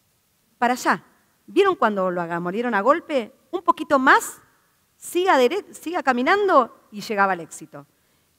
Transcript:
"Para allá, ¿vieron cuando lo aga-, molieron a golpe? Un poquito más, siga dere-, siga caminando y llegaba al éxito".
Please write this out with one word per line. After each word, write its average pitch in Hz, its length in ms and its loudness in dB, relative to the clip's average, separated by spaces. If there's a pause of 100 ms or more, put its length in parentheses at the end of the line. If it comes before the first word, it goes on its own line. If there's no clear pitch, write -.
(580)
"Para 240 140 0
allá, 247 320 -2 (420)
¿vieron 359 300 2
cuando 202 340 0
lo 175 100 -4
aga-, 170 200 -6
molieron 214 340 -4
a 196 60 0
golpe? 254 520 0 (200)
Un 370 100 -6
poquito 302 380 0
más, 320 420 2 (540)
siga 359 420 0
dere-, 254 340 0
siga 320 300 -8
caminando 285 880 0
y 208 100 -16
llegaba 196 340 0
al 175 60 -8
éxito". 147 460 -18 (520)